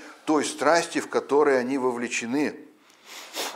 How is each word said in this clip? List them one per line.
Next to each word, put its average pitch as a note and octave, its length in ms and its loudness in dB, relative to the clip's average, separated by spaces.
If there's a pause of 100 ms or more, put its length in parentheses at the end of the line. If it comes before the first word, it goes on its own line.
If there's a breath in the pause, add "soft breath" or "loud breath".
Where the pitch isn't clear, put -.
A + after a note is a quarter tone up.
(240 loud breath)
той D3+ 220 2
страсти, D#3+ 540 2
в - 100 -4
которой C3+ 500 4
они B2+ 180 -2
вовлечены. A#2+ 800 -2 (1000 loud breath)